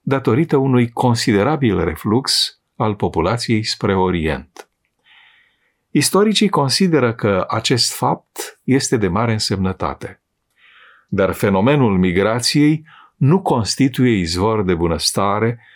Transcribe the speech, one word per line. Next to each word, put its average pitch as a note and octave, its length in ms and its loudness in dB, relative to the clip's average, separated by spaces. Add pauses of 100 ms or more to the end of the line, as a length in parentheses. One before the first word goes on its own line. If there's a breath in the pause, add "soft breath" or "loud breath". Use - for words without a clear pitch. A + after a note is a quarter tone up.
datorită C3+ 540 0
unui B2+ 320 2
considerabil A#2 960 0
reflux G#2 680 -2 (240)
al G#2+ 180 -2
populației G#2 680 -2
spre G2+ 320 -2
Orient. E2+ 760 -4 (1200 soft breath)
Istoricii G3 580 2
consideră C#3 680 0
că G2+ 340 0
acest A2 460 -2
fapt - 680 -6
este C3 320 0
de G2+ 120 0
mare A2 240 0
însemnătate. F#2+ 920 -4 (840 soft breath)
Dar F#2+ 240 0
fenomenul G#2+ 680 2
migrației A#2 840 2 (340 loud breath)
nu D#3+ 240 4
constituie B2+ 680 0
izvor F#2+ 520 0
de F2+ 100 0
bunăstare G2+ 840 -2 (160 soft breath)